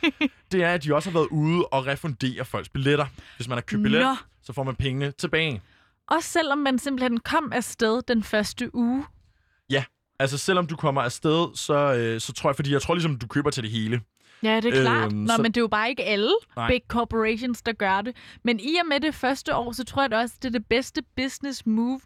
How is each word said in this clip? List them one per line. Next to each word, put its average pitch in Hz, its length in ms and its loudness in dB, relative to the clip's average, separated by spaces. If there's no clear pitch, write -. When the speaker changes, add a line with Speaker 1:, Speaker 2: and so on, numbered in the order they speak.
Speaker 1:
<laughs> - 320 -4
Speaker 2:
det 185 120 2
er, 170 100 4
at 151 100 -2
de 147 100 2
også 160 160 0
har 165 80 0
været 156 120 4
ude 160 340 2
og 135 220 -2
refundere 131 580 -4
folks 107 240 -8
billetter. 143 380 2
Hvis 120 120 -10
man 127 80 -4
har 120 60 -4
købt 208 200 -2
billet, 214 200 4
Speaker 1:
Nå. 262 120 2
Speaker 2:
så - 100 -14
får 135 100 -4
man 131 120 -4
pengene 139 360 -2
tilbage. 156 520 -2
Speaker 1:
Også 330 200 0
selvom 294 300 0
man 269 200 2
simpelthen 254 420 -2
kom 294 340 -2
afsted 233 540 0
den 233 140 2
første 214 520 -2
uge. 240 300 0
Speaker 2:
Ja, 135 140 0
altså 135 180 0
selvom 180 280 2
du 156 100 -6
kommer 139 260 2
afsted, 160 520 2
så, 143 400 2
øh, 113 260 0
så - 120 -8
tror - 180 0
jeg, 131 60 -2
fordi 143 160 0
jeg 139 100 2
tror 170 120 0
ligesom, 165 240 0
du 123 80 -8
køber 139 240 0
til 123 120 -2
det 107 80 -6
hele. 113 300 0
Speaker 1:
Ja, 220 180 2
det 233 160 2
er 135 60 6
klart. 220 300 2
Speaker 2:
Øhm, 208 80 -2
Speaker 1:
Nå, 226 160 2
Speaker 2:
så 226 60 4
Speaker 1:
men 226 100 2
det - 40 -8
er 240 40 4
jo 226 80 2
bare 214 200 0
ikke 254 160 -4
alle 214 280 2
Speaker 2:
Nej. 117 120 -2
Speaker 1:
big 247 200 2
corporations, 226 760 -2
der 233 100 -2
gør 196 280 0
det. 240 160 -8
Men 233 160 2
i 294 220 0
og 339 60 -6
med 285 120 2
det 294 140 0
første 269 420 -2
år, 240 160 -2
så 233 120 -6
tror 277 180 0
jeg 269 80 2
da 220 80 2
også, 233 240 -2
det 262 60 -4
er 226 40 -4
det 233 140 -2
bedste 254 360 -2
business 262 500 -6
move. 233 400 0